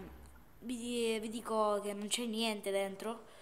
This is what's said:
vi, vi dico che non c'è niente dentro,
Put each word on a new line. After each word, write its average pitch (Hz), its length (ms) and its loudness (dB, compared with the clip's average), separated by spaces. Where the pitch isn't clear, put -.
vi, 233 580 0
vi 220 120 -2
dico 214 520 4
che 202 120 0
non 208 120 -4
c'è 240 200 0
niente 214 440 0
dentro, 196 540 0